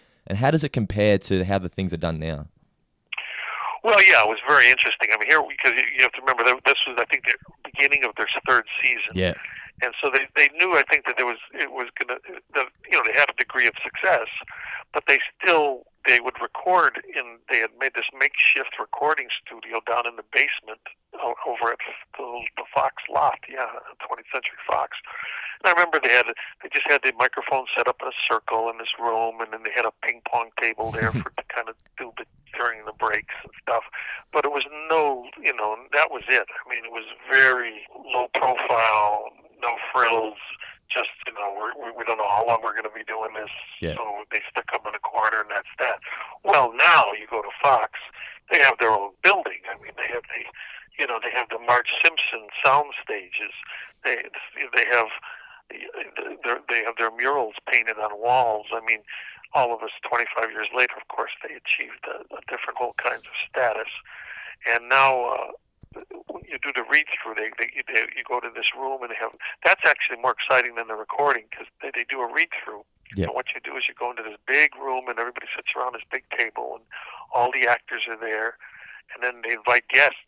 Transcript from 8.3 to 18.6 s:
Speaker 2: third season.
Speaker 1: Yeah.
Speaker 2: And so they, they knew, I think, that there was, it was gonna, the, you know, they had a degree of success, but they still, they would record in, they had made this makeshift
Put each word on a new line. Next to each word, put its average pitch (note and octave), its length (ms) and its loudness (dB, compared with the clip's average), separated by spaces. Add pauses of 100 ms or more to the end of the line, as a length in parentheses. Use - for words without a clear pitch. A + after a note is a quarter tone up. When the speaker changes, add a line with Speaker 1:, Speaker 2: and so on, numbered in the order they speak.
Speaker 2:
third B2 180 4 (160)
season. A#2+ 320 -2
Speaker 1:
Yeah. F2+ 200 2 (500)
Speaker 2:
And A#2+ 180 -2
so C#3+ 80 2
they, C3+ 160 2 (100)
they C#3+ 220 6
knew, F3 200 2
I C#3+ 120 6
think, D3 160 2
that B2+ 120 -4
there B2+ 80 0
was, A#2 120 -4 (160)
it C#3+ 180 -6
was B2+ 180 -6 (100)
gonna, B2 180 -6 (360)
the, C#3 100 2 (260)
you E3+ 80 4
know, B2+ 80 4
they A2 120 0
had C#3+ 120 6
a - 80 -4
degree B2+ 300 2
of A2 60 0 (100)
success, C#3 440 0 (640)
but D3 140 -2
they C#3+ 120 8 (180)
still, D3+ 460 2 (240)
they B2+ 140 8
would B2+ 200 -6
record E3+ 600 2 (100)
in, A#2+ 240 -6 (140)
they B2 80 4
had A2+ 180 0
made C3+ 160 -2
this A#2 140 -4 (100)
makeshift - 640 2